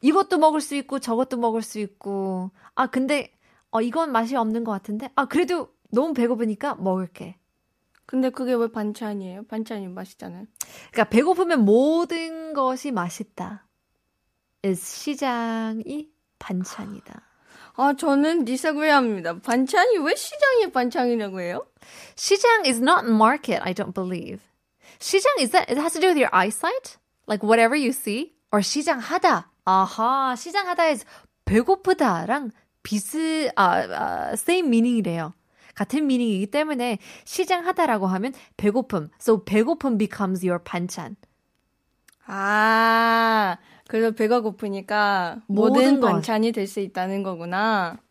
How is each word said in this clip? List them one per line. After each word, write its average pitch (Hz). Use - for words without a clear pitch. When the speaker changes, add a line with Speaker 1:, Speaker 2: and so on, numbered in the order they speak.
Speaker 1:
이것도 359
먹을 311
수 285
있고 277
저것도 254
먹을 226
수 214
있고. 196
아, 254
근데, 269
어, 226
이건 285
맛이 226
없는 226
것 226
같은데? 208
아, 277
그래도 339
너무 285
배고프니까 233
먹을게. 185
Speaker 2:
근데 262
그게 254
왜 233
반찬이에요? 208
반찬이 220
맛있잖아요. 185
Speaker 1:
그러니까 226
배고프면 330
모든 320
것이 262
맛있다. 185
Is 190
시장이 240
반찬이다. 190
Speaker 2:
아, 277
저는 302
디스그리합니다. 254
반찬이 349
왜 302
시장이 539
반찬이라고 240
해요? 175
Speaker 1:
시장 427
is 233
not 320
market, 226
I 185
don't 185
believe. 185
시장 392
is 233
that, -
it 262
has 320
to 311
do 370
with 339
your 247
eyesight? 220
Like 214
whatever 226
you 269
see? 247
Or 208
시장하다. 285
아하, 233
시장하다 349
is 254
배고프다랑 247
비슷-, 311
아, 180
아, -
same 349
meaning이래요. 220
같은 285
미닝이기 233
때문에 247
시장하다라고 339
하면 190
배고픔. 202
So 220
배고픔 233
becomes 190
your 175
반찬. 175
Speaker 2:
아, 220
그래서 226
배가 226
고프니까 196
모든 208
Speaker 1:
모든 262
것. 233
Speaker 2:
반찬이 214
될 202
수 196
있다는 190
거구나. 185